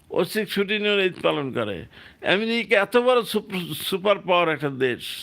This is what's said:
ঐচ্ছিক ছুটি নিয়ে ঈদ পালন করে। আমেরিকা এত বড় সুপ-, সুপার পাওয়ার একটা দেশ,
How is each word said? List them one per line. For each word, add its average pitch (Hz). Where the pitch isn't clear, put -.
ঐচ্ছিক 190
ছুটি 202
নিয়ে 202
ঈদ 180
পালন 151
করে। 104
আমেরিকা 220
এত 202
বড় 247
সুপ-, 185
সুপার 190
পাওয়ার 175
একটা 147
দেশ, 127